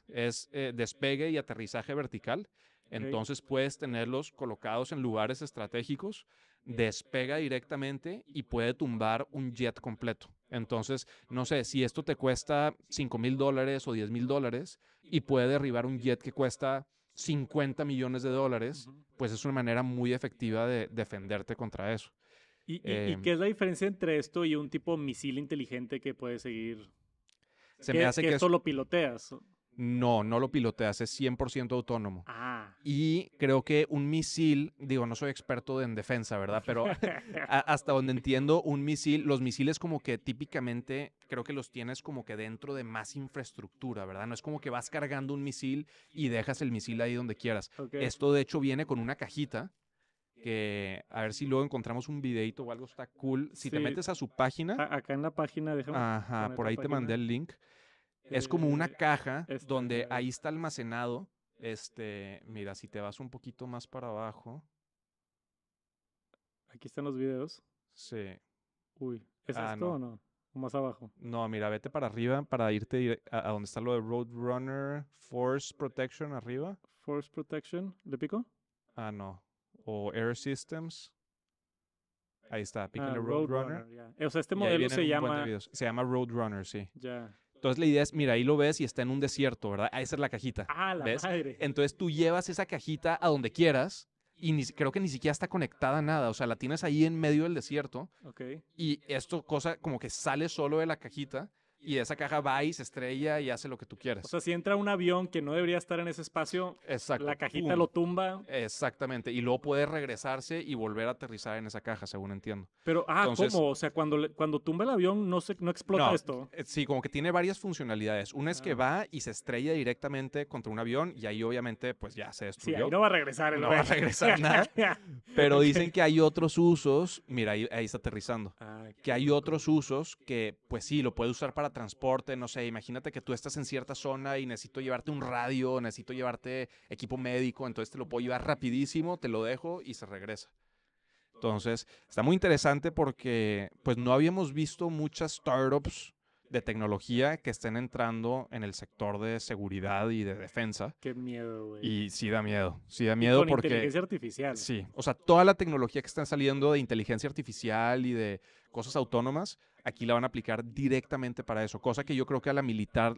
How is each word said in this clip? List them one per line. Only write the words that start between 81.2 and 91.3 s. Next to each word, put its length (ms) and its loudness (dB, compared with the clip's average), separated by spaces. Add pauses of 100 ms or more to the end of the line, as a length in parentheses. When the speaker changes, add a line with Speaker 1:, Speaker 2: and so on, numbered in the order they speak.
Speaker 1:
Ahí 120 -4
está, 260 -8
pícale 240 -6
Speaker 2:
Ah, 100 -4
Speaker 1:
Roadrunner. 580 -2
Speaker 2:
Roadrunner, 140 -18
ya. 240 -18
Eh, 80 0
o 40 -2
sea, 100 0
este 140 -4
Speaker 1:
Y 40 0
ahí 20 0
Speaker 2:
modelo 180 4
Speaker 1:
vienen 180 2
Speaker 2:
se 60 4
Speaker 1:
un 60 4
buen 140 2
de 60 2
Speaker 2:
llama 160 -2
Speaker 1:
videos. 280 -6
Se 120 -6
llama 180 0
Roadrunner, 640 0
sí. 280 -8
Speaker 2:
Ya. 420 -12 (180)
Speaker 1:
Entonces 240 0
la 80 4
idea 160 8
es, 120 0
mira, 180 4
ahí 100 6
lo 140 6
ves 240 4
y 40 0
está 180 -2
en 80 -2
un 100 0
desierto, 500 0
¿verdad? 220 0
Ah, 80 -4
esa 160 -4
es 40 -2
la 100 2
cajita. 380 -4
Speaker 2:
Ah, 260 -2
la 100 -4
Speaker 1:
¿Ves? 180 0
Speaker 2:
madre. 380 -2